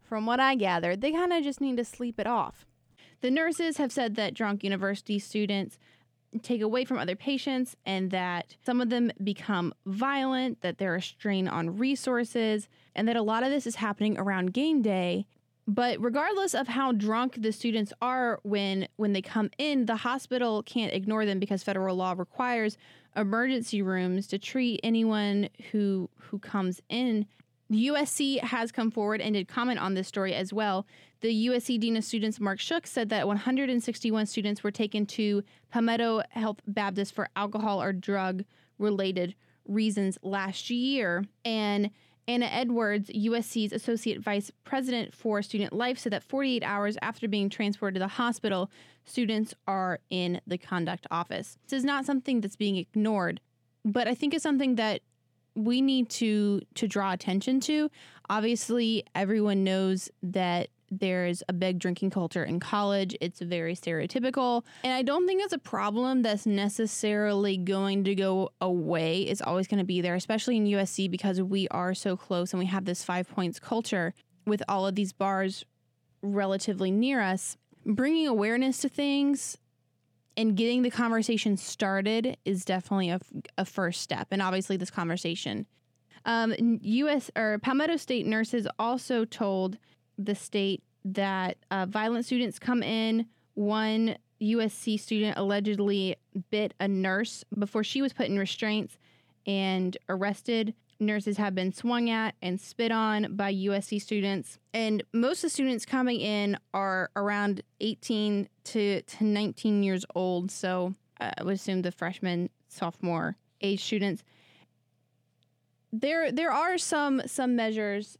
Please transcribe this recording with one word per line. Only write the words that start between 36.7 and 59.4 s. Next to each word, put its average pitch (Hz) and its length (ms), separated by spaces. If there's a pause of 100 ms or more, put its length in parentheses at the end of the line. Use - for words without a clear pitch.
for - 200
alcohol 202 460
or 196 140
drug-related 190 1400 (320)
reasons 202 560
last 190 460
year. 240 560 (220)
And 208 440 (380)
Anna 240 160
Edwards, 226 720
U 220 200
S 233 120
C's 214 260
Associate 226 480
Vice 202 300 (140)
President 254 500
for 214 260
Student 208 320
Life, 247 260
said 214 140
that - 120
forty-eight 269 400
hours 208 360
after 226 260
being 202 220
transported 202 460
to 185 60
the 190 80
hospital, 202 640 (360)
students 220 480 (120)
are 185 320 (120)
in 180 360
the 180 120
conduct 175 520
office. - 460 (120)
This 269 100
is 247 80
not 277 180
something 262 380
that's 202 140
being 202 200
ignored, 190 640 (420)
but 226 240
I 247 80
think 294 200
it's 320 80
something 277 320
that 214 260 (540)
we 240 280
need 262 260
to, 208 540 (120)
to 220 140
draw 196 240
attention 196 480
to. 302 300 (400)
Obviously, 226 760 (100)
everyone 202 480